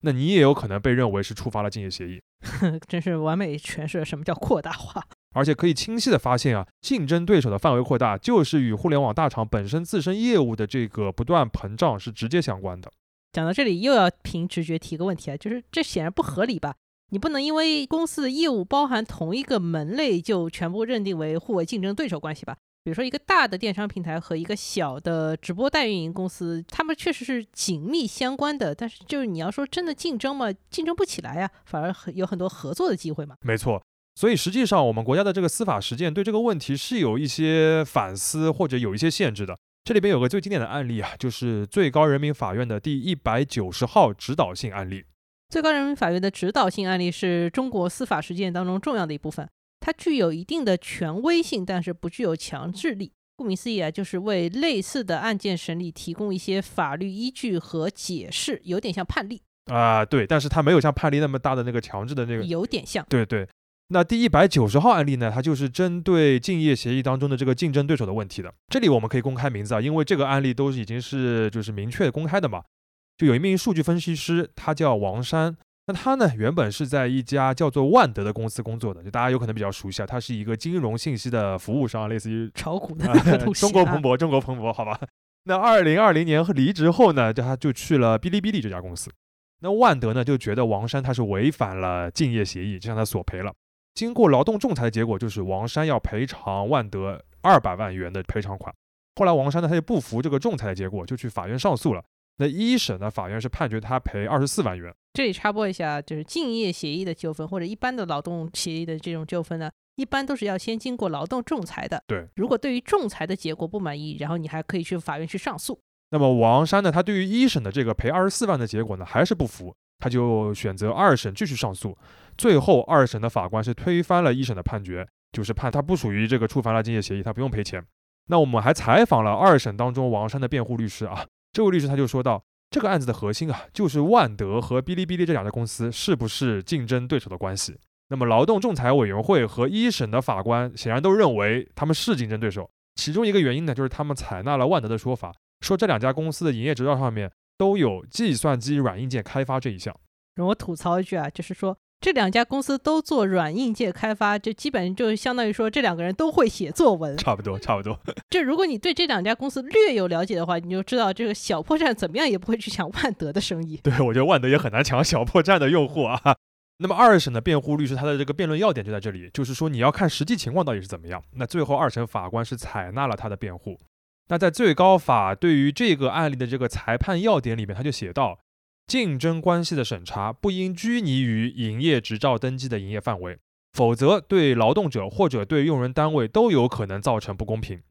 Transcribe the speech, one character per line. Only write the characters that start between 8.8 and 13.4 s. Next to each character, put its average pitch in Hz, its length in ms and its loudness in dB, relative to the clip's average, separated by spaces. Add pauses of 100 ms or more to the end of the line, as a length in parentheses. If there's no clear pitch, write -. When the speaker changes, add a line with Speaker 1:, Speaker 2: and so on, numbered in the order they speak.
Speaker 1:
联 147 120 2
网 123 140 0
大 156 140 0
厂 113 180 -2
本 104 220 -4
身 156 160 -2
自 175 180 -2
身 185 160 -2
业 226 220 4
务 120 160 2
的 107 100 -2
这 117 220 -2
个 101 240 -4
不 - 100 -6
断 151 240 2
膨 104 300 -6
胀 117 240 0
是 113 140 -10
直 113 160 -6
接 123 120 2
相 95 200 -4
关 92 180 -8
的。 90 100 -18 (440)
Speaker 2:
讲 160 120 -2